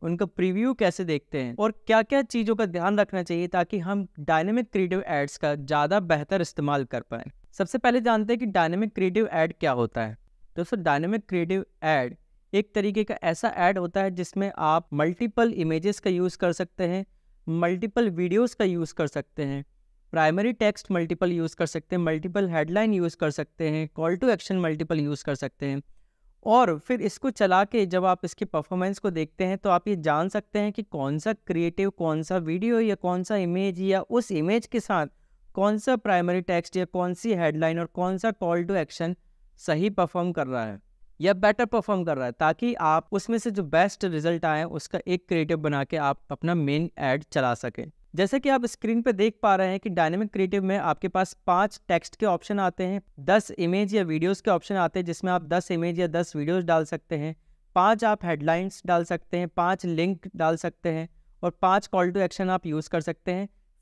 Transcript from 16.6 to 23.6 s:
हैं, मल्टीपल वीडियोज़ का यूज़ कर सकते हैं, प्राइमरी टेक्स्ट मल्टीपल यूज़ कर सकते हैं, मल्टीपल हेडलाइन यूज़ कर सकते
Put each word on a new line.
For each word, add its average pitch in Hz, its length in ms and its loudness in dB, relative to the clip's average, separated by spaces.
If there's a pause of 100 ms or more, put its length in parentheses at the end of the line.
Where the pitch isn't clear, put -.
हैं, 180 220 -2 (420)
मल्टीपल 185 600 0
वीडियोज़ 180 460 0
का 220 100 0
यूज़ 170 280 -2
कर 156 140 -2
सकते - 360 -8
हैं, 139 200 -6 (500)
प्राइमरी 170 400 2
टेक्स्ट - 380 0
मल्टीपल 175 400 0
यूज़ 165 240 -2
कर 170 100 -2
सकते 160 300 -6
हैं, 175 80 0
मल्टीपल 170 460 -2
हेडलाइन 175 440 0
यूज़ 175 240 0
कर 156 140 0
सकते 156 380 -4